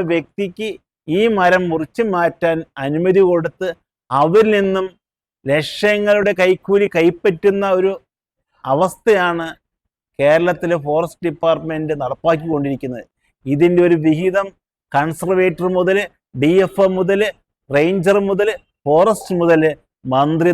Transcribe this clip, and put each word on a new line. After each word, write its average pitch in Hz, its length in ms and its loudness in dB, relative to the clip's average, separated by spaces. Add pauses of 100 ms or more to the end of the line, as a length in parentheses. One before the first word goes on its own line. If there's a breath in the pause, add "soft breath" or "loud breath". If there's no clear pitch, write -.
(120)
വ്യക്തിക്ക് 190 560 -6 (500)
ഈ - 20 2 (180)
മരം 185 320 2
മുറിച്ചു 160 320 -4 (120)
മാറ്റാൻ 165 420 -2 (280)
അനുമതി 175 440 2
കൊടുത്ത് 175 400 -2 (420)
അവരിൽ 165 460 2
നിന്നും 190 300 -2 (640)
ലക്ഷങ്ങളുടെ 208 920 0
കൈക്കൂലി 190 460 2 (100)
കൈപ്പറ്റുന്ന 185 680 0 (140)
ഒരു 190 140 0 (800)
അവസ്ഥയാണ് 175 760 0 (720)
കേരളത്തിലെ 170 580 0 (100)
ഫോറസ്റ്റ് 165 420 -4
ഡിപ്പാർട്ട്മെന്റ് 156 720 -2
നടപ്പാക്കിക്കൊണ്ടിരിക്കുന്നത്. 139 1040 -4 (420)
ഇതിൻ്റെ 175 400 2
ഒരു 175 100 4 (100)
വിഹിതം 180 400 0 (500)
കൺസർവേറ്റർ 175 720 -2 (120)
മുതൽ 190 200 2 (420)
ഡി 151 120 2 (140)
എഫ് - 180 -2
ഒ - 20 6 (120)
മുതൽ 196 220 0 (560)
റേഞ്ചർ 180 400 2 (120)
മുതൽ 202 200 0 (380)
ഫോറസ്റ്റ് 185 540 2
മുതൽ 165 220 4 (520)
മന്ത്രി 160 400 0